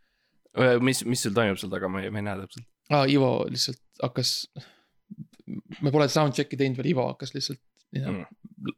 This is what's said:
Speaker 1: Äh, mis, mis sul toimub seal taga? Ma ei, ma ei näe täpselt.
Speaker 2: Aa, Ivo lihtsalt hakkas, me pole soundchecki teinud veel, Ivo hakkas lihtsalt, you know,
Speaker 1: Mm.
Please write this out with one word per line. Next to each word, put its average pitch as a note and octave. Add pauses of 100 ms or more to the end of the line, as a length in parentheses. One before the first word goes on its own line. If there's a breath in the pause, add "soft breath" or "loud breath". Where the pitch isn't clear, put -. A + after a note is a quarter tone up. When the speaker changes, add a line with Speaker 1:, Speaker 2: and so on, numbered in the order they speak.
(540)
Speaker 1:
Äh, B2
mis, B2+
mis A#2+
sul G#2
toimub G#2
seal F#2+
taga? F#2
Ma F#2+
ei, G2+
ma G#2
ei G#2
näe G2
täpselt. - (200)
Speaker 2:
Aa, C#3+
Ivo C3+ (120)
lihtsalt - (140)
hakkas, B2+ (1500 loud breath)
me C#3+
pole D3
soundchecki C#3+
teinud C3
veel, E3
Ivo B2+
hakkas C3
lihtsalt, - (320)
you C3+
know, G2 (360)
Speaker 1:
Mm. C3+